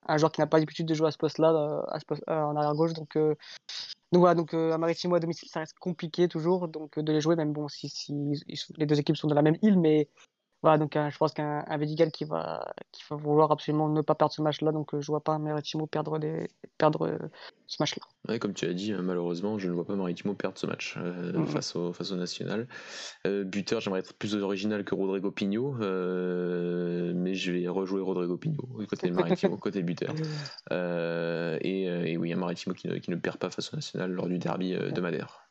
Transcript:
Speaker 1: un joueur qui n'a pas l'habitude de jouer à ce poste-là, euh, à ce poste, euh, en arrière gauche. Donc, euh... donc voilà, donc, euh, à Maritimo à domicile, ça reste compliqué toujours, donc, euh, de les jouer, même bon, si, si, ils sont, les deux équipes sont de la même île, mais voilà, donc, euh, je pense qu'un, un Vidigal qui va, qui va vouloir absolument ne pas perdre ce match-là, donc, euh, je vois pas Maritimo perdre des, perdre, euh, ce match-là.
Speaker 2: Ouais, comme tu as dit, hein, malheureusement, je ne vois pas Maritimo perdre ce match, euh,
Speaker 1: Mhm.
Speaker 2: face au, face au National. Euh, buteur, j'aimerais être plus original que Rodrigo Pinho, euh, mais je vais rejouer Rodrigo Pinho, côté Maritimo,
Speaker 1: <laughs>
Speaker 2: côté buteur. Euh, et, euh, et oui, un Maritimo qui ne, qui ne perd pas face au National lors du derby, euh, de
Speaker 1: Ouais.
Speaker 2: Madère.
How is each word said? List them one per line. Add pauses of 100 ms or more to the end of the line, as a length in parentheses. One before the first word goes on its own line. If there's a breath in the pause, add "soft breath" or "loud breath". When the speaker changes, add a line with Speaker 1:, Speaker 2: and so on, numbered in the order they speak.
Speaker 1:
un
joueur
qui
n'a
pas
l'habitude
de
jouer
à
ce
poste-là,
euh,
à
ce
poste,
euh,
en
arrière
gauche.
Donc,
euh... (760 loud breath)
donc
voilà,
donc,
euh,
à
Maritimo
à
domicile,
ça
reste
compliqué
toujours,
donc,
euh,
de
les
jouer,
même
bon,
si,
si, (320)
ils
sont,
les
deux
équipes
sont
de
la
même
île,
mais (540 soft breath)
voilà,
donc,
euh,
je
pense
qu'un,
un
Vidigal
qui
va, (160)
qui
va
vouloir
absolument
ne
pas
perdre
ce
match-là,
donc,
euh,
je
vois
pas
Maritimo
perdre
des, (300)
perdre,
euh, (500 loud breath)
ce
match-là. (260)
Speaker 2:
Ouais,
comme
tu
as
dit,
hein,
malheureusement,
je
ne
vois
pas
Maritimo
perdre
ce
match,
euh,
Speaker 1:
Mhm.
Speaker 2:
face
au,
face
au
National. (580 loud breath)
Euh,
buteur,
j'aimerais
être
plus
original
que
Rodrigo
Pinho,
euh,
mais
je
vais
rejouer
Rodrigo
Pinho, (220)
côté
Maritimo,
Speaker 1:
<laughs>
Speaker 2:
côté
buteur. (600 loud breath)
Euh,
et,
euh,
et
oui,
un
Maritimo
qui
ne,
qui
ne
perd
pas
face
au
National
lors
du
derby,
euh,
de
Speaker 1:
Ouais.
Speaker 2:
Madère.